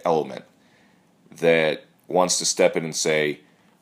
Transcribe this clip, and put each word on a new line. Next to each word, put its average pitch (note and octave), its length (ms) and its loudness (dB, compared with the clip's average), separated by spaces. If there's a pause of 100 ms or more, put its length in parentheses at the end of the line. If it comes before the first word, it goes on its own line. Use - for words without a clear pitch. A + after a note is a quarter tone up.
element D2 400 -2 (840)
that D#2+ 540 0 (240)
wants F2+ 320 0
to E2+ 60 -6
step F2+ 320 2
in E2 80 -6
and D#2 100 -10
say, D2+ 460 -2 (400)